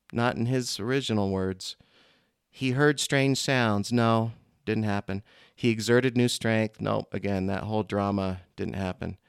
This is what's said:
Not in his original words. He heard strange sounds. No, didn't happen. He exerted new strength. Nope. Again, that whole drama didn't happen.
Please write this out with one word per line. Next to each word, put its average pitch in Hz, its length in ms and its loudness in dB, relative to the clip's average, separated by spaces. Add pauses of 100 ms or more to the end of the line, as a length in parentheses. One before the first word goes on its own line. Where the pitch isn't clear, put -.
(140)
Not 117 220 0
in 113 120 -2
his 127 320 -2
original 113 500 0
words. 95 460 -4 (760)
He 131 220 -4
heard 143 280 4
strange 135 380 2
sounds. 113 560 0
No, 113 380 4 (340)
didn't 110 180 0
happen. 101 400 -4 (320)
He 123 140 0
exerted 120 480 4
new 123 100 4
strength. 110 540 -2
Nope. 104 320 -2
Again, 98 340 -2
that 98 160 -4
whole 107 200 -2
drama 98 580 -2 (140)
didn't 95 200 -6
happen. 92 420 -6 (120)